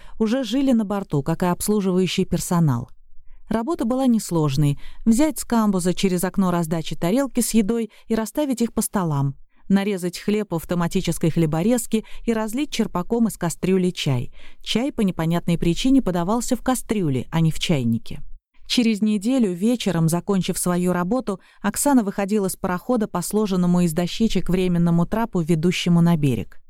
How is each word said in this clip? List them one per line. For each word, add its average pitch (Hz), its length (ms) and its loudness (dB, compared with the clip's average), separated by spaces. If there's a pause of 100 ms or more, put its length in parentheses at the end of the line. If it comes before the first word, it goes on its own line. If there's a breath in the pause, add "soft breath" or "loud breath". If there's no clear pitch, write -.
(180 soft breath)
уже 233 280 0
жили 269 260 0
на 226 140 2
борту, 190 380 -2
как 160 200 -2
и 180 40 2
обслуживающий 185 760 0
персонал. 165 640 0 (600)
Работа 247 340 -2
была 254 240 0
несложной. 151 720 2 (240 loud breath)
Взять 262 360 2
с - 40 -8
камбуза 190 500 2
через 180 300 0
окно 185 280 0
раздачи 170 440 -2
тарелки 240 460 0
с - 120 -2
едой 226 380 2 (160 soft breath)
и 226 80 0
расставить 247 460 -2
их 233 120 0
по 226 80 0
столам. 147 540 -2 (320)
Нарезать 190 520 0
хлеб 208 340 -2
в - 20 -4
автоматической 170 720 0
хлеборезке 170 760 0 (180 loud breath)
и - 80 0
разлить 220 400 -2
черпаком 220 560 0
из 185 100 -4
кастрюли 180 520 0
чай. 135 420 -2 (300 soft breath)
Чай 262 320 -2
по - 80 -2
непонятной 170 560 0
причине 254 440 4
подавался 190 540 0
в - 60 -10
кастрюле, 190 680 -2
а 165 120 0
не 160 100 4
в - 80 -4
чайнике. 120 640 -2 (440)
Через 226 360 2
неделю 214 500 2
вечером, 175 560 0
закончив 180 480 0
свою 180 340 0
работу, 185 480 -2 (220 soft breath)
Оксана 247 420 2
выходила 196 440 -2
с 185 80 -4
парохода 196 520 -2
по 180 140 -4
сложенному 180 600 2
из 170 120 2
дощечек 180 560 0
временному 175 560 2
трапу, 220 340 -2
ведущему 170 640 2
на 170 160 4
берег. 143 420 -2 (100)